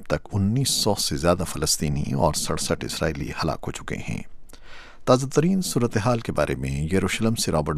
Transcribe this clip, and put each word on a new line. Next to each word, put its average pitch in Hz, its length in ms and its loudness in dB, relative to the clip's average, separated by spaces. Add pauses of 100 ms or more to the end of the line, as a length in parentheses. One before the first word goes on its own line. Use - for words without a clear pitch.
تک - 240 -2
انیس 107 380 2
سو - 260 2
سے - 220 -2
زیادہ 87 300 4
فلسطینی 71 640 0
اور 78 200 4
سڑسٹھ - 520 -2
اسرائیلی 78 440 -4 (140)
ہلاک - 240 -2
ہو - 40 -4
چکے - 240 -8
ہیں۔ - 260 -6 (840)
تازہ 131 200 6
ترین 170 360 4
صورتحال 120 580 2
کے - 120 -4
بارے 73 240 0
میں 67 280 -2
یروشلم 95 520 2
سے - 160 -2
رابرٹ 78 260 0